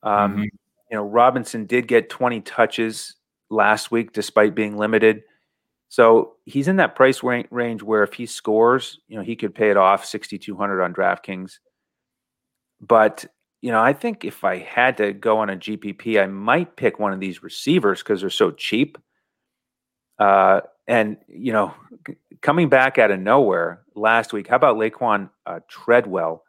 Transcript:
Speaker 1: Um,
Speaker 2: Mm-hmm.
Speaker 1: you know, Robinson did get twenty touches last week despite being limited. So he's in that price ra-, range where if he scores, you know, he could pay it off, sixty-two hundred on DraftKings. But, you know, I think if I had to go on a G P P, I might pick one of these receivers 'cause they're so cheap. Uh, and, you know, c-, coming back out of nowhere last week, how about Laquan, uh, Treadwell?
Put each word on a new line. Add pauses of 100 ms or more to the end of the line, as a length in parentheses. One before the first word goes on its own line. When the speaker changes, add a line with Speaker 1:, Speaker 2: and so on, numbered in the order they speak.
Speaker 1:
Um,
Speaker 2:
Mm-hmm.
Speaker 1:
you
know,
Robinson
did
get
twenty
touches (340)
last
week
despite
being
limited. (640)
So (100)
he's
in
that
price
ra-,
range
where
if
he
scores,
you
know,
he
could
pay
it
off,
sixty-two
hundred
on
DraftKings. (1200)
But, (360)
you
know,
I
think
if
I
had
to
go
on
a
G
P
P,
I
might
pick
one
of
these
receivers
'cause
they're
so
cheap. (1200)
Uh, (260)
and, (100)
you
know, (320)
c-, (260)
coming
back
out
of
nowhere (140)
last
week,
how
about
Laquan, (160)
uh,
Treadwell?